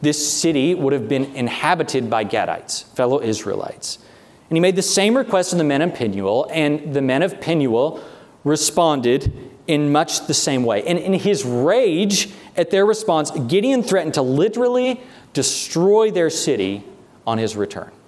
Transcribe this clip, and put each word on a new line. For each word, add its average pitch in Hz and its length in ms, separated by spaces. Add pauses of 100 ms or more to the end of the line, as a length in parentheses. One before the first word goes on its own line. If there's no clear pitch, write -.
this 147 300
city 160 420
would 139 180
have 127 160
been 135 180 (100)
inhabited 135 760
by 110 160
Gadites, 92 600 (100)
fellow 127 260
Israelites. - 800 (500)
And 160 80
he 165 40
made 185 140
the 190 60
same 202 340
request 202 360
to 180 40
the 170 80
men 143 200
of 175 100
Penuel, 104 580
and 147 440
the 139 60
men 135 200
of 180 180
Penuel 143 640 (420)
responded 147 880 (360)
in 147 240
much 156 340
the 156 80
same 131 300
way. 107 200
And 175 140
in 185 160
his 196 320
rage 175 840 (260)
at 170 160
their 196 160
response, 175 420
Gideon 202 540
threatened 170 320
to 147 80
literally 247 760 (320)
destroy 202 760
their 170 220
city 101 520 (440)
on 113 100
his 107 180
return. 98 360 (160)